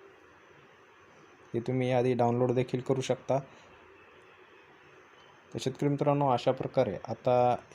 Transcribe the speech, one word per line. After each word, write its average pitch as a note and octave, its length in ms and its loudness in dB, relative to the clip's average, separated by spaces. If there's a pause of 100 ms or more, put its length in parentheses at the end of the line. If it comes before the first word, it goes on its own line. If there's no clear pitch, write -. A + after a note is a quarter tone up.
(1500)
हे A#2+ 140 -4
तुम्ही B2+ 220 -2
यादी B2+ 240 0
डाउनलोड A#2+ 380 0
देखील B2 300 -2
करू C3 200 -2
शकता. - 360 -4 (2250)
तर A#2+ 80 -8
शेतकरी C#3 300 0
मित्रांनो, C#3+ 400 2
अशा C3+ 220 2
प्रकारे B2 460 -2 (120)
आता B2 460 2 (200)